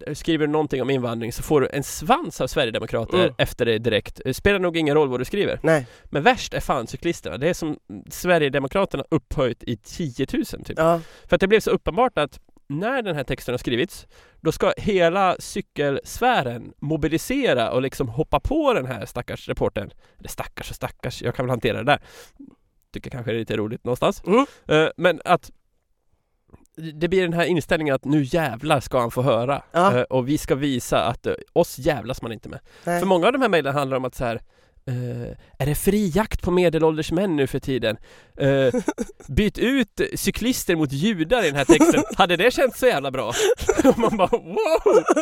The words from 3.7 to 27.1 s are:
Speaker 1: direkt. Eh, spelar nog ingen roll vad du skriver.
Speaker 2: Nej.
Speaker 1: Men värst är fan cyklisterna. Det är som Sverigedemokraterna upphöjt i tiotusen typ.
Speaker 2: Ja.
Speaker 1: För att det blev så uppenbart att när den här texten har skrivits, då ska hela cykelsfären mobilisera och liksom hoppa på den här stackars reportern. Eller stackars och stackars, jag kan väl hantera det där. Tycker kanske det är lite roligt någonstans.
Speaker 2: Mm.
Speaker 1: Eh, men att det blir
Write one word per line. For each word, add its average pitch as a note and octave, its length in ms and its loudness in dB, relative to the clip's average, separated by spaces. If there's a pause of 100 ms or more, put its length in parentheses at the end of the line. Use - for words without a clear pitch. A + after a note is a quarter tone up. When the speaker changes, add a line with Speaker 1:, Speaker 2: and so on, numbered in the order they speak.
Speaker 1:
direkt. A2 480 -2
Eh, C3 80 -2
spelar G3+ 260 2
nog F3 180 0
ingen D3 180 2
roll D3+ 140 4
vad B2 100 -2
du B2+ 60 -4
skriver. F#3+ 380 -2
Speaker 2:
Nej. D3+ 240 2 (180)
Speaker 1:
Men D3 180 -4
värst A#3+ 300 2
är C#3+ 60 -2
fan C3 280 -4
cyklisterna. C#3 500 -6
Det C#3+ 120 0
är F3 40 0
som - 240 -6 (320)
Sverigedemokraterna D3+ 1000 0
upphöjt C3 520 -2
i A2+ 140 -6
tiotusen - 840 -6
typ. - 160 -12
Speaker 2:
Ja. E3 220 4 (240)
Speaker 1:
För - 100 0
att D#3+ 60 4
det F#3+ 60 2
blev G#3+ 120 6
så - 120 -2
uppenbart E3+ 460 0
att D3 220 -2 (280)
när G#3+ 340 -4
den F#3+ 140 -4
här C#3+ 80 -4
texten - 300 -6
har B2 40 -2
skrivits, C3 500 -2 (340)
då D#3+ 100 0
ska G3 260 2
hela F3+ 640 2
cykelsfären C#3+ 1400 -2
mobilisera D#3 920 0
och B2+ 100 0
liksom C3 280 -4
hoppa C#3 300 -2
på C#4+ 340 0
den C#3+ 120 0
här A#2+ 200 -8
stackars - 440 -10
reportern. G#2 420 -4 (280)
Eller - 100 -16
stackars - 400 -12
och - 60 -12
stackars, - 460 -10
jag A#2+ 140 -4
kan C3 100 -4
väl B2 40 -4
hantera A2+ 280 -2
det G#2 60 -6
där. C3+ 160 2 (920)
Tycker - 160 -12
kanske A#2 220 -8
det A#2 60 -2
är - 20 -2
lite A2 180 -4
roligt G#2+ 260 -4
någonstans. C#3 440 -2
Speaker 2:
Mm. A#3+ 180 4 (220)
Speaker 1:
Eh, D3+ 300 4
men E3+ 280 2
att - 260 0 (1400)
det D#3 140 -2
blir F#3 140 2